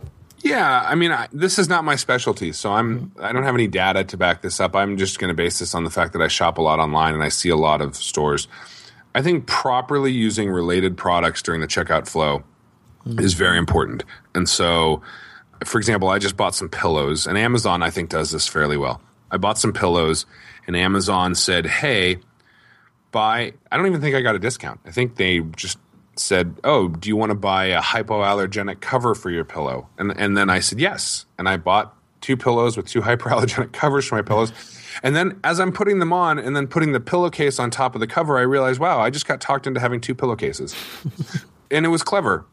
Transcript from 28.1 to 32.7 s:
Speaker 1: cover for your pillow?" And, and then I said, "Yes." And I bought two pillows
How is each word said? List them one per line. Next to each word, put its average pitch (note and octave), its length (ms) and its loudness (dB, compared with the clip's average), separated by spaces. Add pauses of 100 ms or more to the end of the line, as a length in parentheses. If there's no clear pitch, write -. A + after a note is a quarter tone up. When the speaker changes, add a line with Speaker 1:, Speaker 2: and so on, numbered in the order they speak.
Speaker 1:
cover A#2+ 340 0
for - 140 -8
your E2 160 -2
pillow?" C2 520 -8
And, G2 200 -2
and G2+ 200 0
then G2+ 120 2
I F#2 100 4
said, - 200 -4
"Yes." - 460 -4 (120)
And F#2+ 100 -2
I F#2+ 100 2
bought F2+ 380 0 (260)
two C3 160 0
pillows A#2+ 400 2